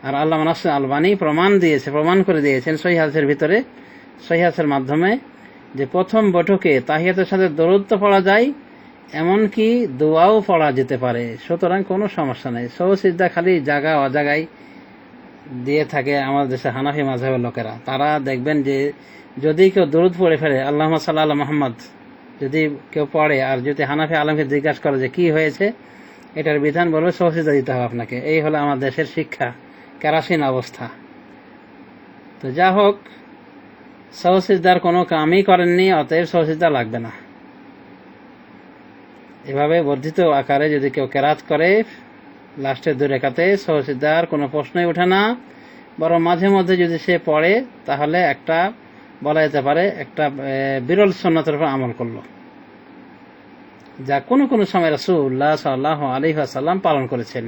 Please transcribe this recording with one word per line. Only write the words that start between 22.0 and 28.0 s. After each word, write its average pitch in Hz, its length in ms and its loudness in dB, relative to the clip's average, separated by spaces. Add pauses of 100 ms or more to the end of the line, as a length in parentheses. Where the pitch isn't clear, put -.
যদি 143 220 -2 (280)
কেউ 151 140 -2 (100)
পড়ে, 151 240 2 (120)
আর 131 160 0
যদি 147 240 -2
হানাফি 156 320 -2
আলেমকে 151 300 0
জিজ্ঞাসা 147 320 -2
করে 143 180 0
যে 127 140 -2
কী 175 100 2 (100)
হয়েছে, 156 300 0 (720)
এটার 151 200 0
বিধান 156 340 0
বলবে 165 240 2
সহু 175 180 2
সিজদা 156 220 0
দিতে 135 140 -2
হবে 123 180 -2
আপনাকে। 117 260 -8 (160)